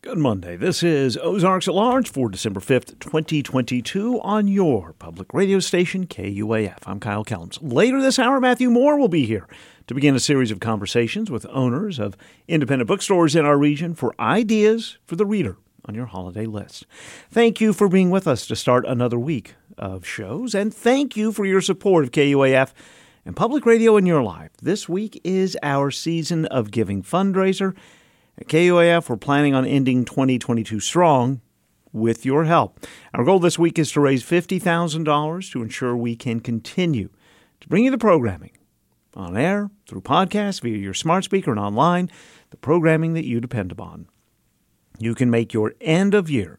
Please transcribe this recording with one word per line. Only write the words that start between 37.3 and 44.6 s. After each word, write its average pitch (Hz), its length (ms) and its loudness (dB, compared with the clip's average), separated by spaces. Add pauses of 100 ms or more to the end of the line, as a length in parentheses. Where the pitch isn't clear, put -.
to - 80 -20
bring 202 160 2
you 262 80 4
the 262 60 -2
programming 131 540 2 (600)
on 90 220 -10
air, 196 340 -2 (160)
through - 160 -14
podcasts, 190 600 -2
via 113 160 -6
your 98 160 -8
smart 175 320 -2
speaker, 190 260 -2
and 104 80 -2
online, 156 500 0 (420)
the - 60 -20
programming 160 560 2
that 160 120 -4
you 120 160 -2
depend 117 280 -6
upon. 87 380 -16 (880)